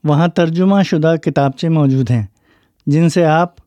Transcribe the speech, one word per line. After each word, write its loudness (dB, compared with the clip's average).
वहाँ 2
तर्जुमा 0
शुदा 0
किताबचे -4
मौजूद 0
हैं, -2
जिनसे 0
आप 0